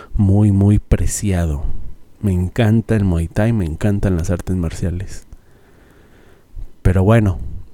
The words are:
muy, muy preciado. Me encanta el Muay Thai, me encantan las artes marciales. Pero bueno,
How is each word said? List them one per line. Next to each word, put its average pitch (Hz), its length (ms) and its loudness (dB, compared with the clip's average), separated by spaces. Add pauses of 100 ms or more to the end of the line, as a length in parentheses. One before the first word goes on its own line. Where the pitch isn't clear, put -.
(140)
muy, 101 380 4
muy 101 260 4
preciado. 85 840 -2 (560)
Me 101 120 0
encanta 107 640 2
el 101 80 2
Muay 85 240 0
Thai, 110 240 0
me 104 120 0
encantan 98 520 0
las 82 140 -2
artes 92 260 -4
marciales. 90 680 -6 (1600)
Pero 95 220 4
bueno, 107 340 4 (360)